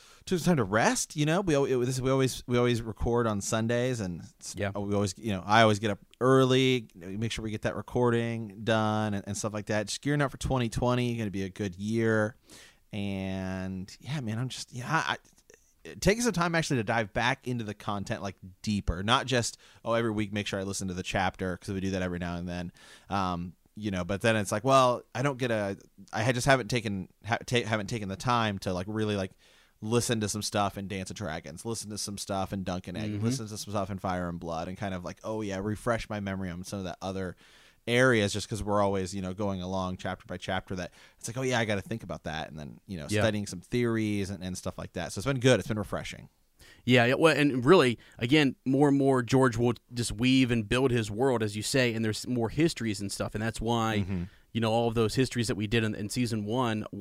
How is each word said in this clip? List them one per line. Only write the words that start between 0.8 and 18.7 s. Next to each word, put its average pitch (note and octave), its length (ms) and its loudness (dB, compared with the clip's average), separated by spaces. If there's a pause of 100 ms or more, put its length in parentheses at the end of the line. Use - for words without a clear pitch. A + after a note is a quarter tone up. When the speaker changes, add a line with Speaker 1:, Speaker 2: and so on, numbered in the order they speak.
Speaker 1:
you D3 120 0
know? D#3+ 160 2
We F3 120 2
al-, C#3 120 4
it, B2+ 180 2
this, C3 160 -2
we C3 100 0
always, C3+ 380 2
we A#2+ 80 2
always A#2+ 260 4
record A#2 440 0
on G2+ 160 0
Sundays, A#2+ 580 0
and F2+ 220 -6 (180)
s-, - 160 -12
Speaker 2:
Yeah. G2 180 -2
Speaker 1:
we G2+ 200 -2
always, G2+ 240 2
you A2 140 -4
know, F#2 140 -2
I G#2+ 140 8
always A2 180 8
get G#2+ 120 -2
up G2+ 80 -2 (240)
early, C3 760 4
make G2 360 -6
sure A2+ 120 -6
we A2 60 -6
get G#2 120 -6
that A2 140 -2
recording A#2 880 0
done G#2+ 480 2
and, G2+ 140 -4
and G2+ 100 -6
stuff G#2+ 160 -4
like G#2 140 -6
that. G#2+ 220 0
Just - 120 -6
gearing D3 220 0
up C3+ 80 0
for - 80 -14
twenty B2+ 320 0
twenty, B2 460 0
gonna A2 140 -4
be F#2+ 140 -4
a F#2+ 60 -4
good F#2 260 -6
year. A2 580 2 (580)
And, F#2+ 1080 -6
yeah, D3 200 -6
man, A2 180 -4
I'm B2+ 100 -2
just, - 240 -12
yeah, B2 160 -10
I, D3 280 0 (680)
it E2 160 -14
takes A3+ 240 2
some A#3+ 80 2
time E3+ 220 0
actually D#3+ 240 2
to A2 60 0
dive A2+ 280 0
back A#2+ 340 -2
into B2 180 -4
the G#2 100 -8
content, G2+ 480 -6
like, G2 140 -8 (260)
deeper, F#2+ 400 -2